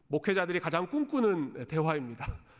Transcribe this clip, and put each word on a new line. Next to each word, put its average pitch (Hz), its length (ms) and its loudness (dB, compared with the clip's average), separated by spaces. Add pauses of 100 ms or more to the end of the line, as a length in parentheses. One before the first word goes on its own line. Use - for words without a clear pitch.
목회자들이 175 520 0
가장 165 280 0
꿈꾸는 208 800 0
대화입니다. 151 680 -2 (240)